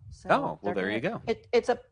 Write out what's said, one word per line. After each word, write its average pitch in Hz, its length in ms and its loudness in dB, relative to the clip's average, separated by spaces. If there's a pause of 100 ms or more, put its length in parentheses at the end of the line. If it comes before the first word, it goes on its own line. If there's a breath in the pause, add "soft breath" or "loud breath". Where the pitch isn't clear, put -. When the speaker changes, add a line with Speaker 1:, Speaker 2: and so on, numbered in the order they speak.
(120)
Speaker 1:
So - 180 -6
Speaker 2:
Oh, 220 120 6
well, - 220 -6
Speaker 1:
they're - 120 0
Speaker 2:
there 95 160 0
you 107 100 -2
Speaker 1:
gonna, 196 140 -2
Speaker 2:
go. - 60 -10 (100)
Speaker 1:
it, - 200 -8
it's 233 180 4
a 240 100 0 (120)